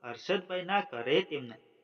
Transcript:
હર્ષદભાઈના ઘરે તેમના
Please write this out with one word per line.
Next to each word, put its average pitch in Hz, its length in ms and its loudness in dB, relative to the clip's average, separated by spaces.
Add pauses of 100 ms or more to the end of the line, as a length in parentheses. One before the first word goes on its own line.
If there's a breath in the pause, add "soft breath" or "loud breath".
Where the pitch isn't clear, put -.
હર્ષદભાઈના 180 840 0
ઘરે 123 320 2
તેમના 135 420 -8 (200)